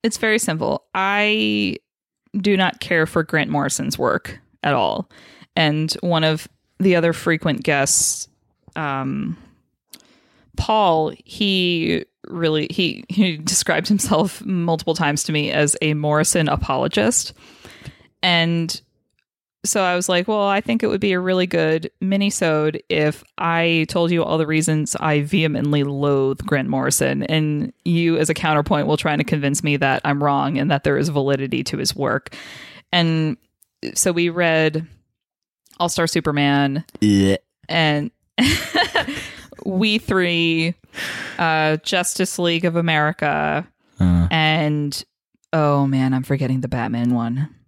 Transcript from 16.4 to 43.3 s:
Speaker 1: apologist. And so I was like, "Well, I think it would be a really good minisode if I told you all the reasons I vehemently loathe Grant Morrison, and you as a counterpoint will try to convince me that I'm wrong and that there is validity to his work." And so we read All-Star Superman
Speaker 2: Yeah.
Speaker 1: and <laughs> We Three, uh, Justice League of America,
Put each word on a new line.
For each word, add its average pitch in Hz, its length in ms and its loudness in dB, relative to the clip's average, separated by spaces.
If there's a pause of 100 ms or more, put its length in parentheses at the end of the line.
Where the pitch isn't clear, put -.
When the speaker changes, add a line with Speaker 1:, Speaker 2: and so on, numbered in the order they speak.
Speaker 1:
apologist. 147 840 0 (880)
And 170 580 2 (840)
so 208 180 0
I 180 120 2
was 180 140 -2
like, 180 200 2
"Well, 214 180 0
I 196 160 2
think 233 200 -2
it 220 40 0
would 196 140 0
be 202 120 2
a 180 80 0
really 185 260 0
good 160 440 0 (120)
minisode 185 840 0
if 151 340 0 (160)
I 165 520 2
told 170 200 2
you 165 140 2
all 160 140 0
the 156 80 2
reasons 156 540 0
I 151 220 2
vehemently 147 640 2
loathe 139 600 0
Grant 135 220 0
Morrison, 135 560 0
and 151 460 -2 (140)
you 165 320 2
as 160 140 0
a 156 40 0
counterpoint 151 520 0
will 151 100 0
try 151 200 -2
to 131 80 -2
convince 143 380 -2
me 147 140 0
that 139 280 0
I'm 143 200 0
wrong 139 320 0
and 139 140 -2
that 143 140 0
there 143 120 2
is 156 140 0
validity 135 540 -2
to - 120 -6
his - 180 -4
work." 139 400 -4 (560)
And 165 460 0 (580)
so - 180 0
we 175 180 0
read 160 560 0 (920)
All-Star 170 280 0
Superman 143 760 0 (200)
Speaker 2:
Yeah. 98 340 4 (320)
Speaker 1:
and 151 420 0 (280)
<laughs> 262 120 2 (1160)
We 208 320 2
Three, 170 760 0 (640)
uh, 156 400 2
Justice - 600 -2
League 170 260 0
of 170 120 0
America, 151 920 0 (300)